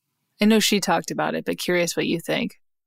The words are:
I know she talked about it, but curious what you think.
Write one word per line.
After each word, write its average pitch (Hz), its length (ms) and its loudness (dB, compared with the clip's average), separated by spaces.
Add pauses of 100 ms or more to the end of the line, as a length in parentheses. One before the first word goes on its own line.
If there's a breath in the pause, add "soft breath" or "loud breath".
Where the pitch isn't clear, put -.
(420)
I 208 40 2
know 220 140 6
she 208 200 2
talked 175 320 0
about 156 240 -2
it, 165 100 -6
but 165 140 -4
curious 175 360 0
what 156 120 -2
you 170 120 0
think. - 400 -4 (280)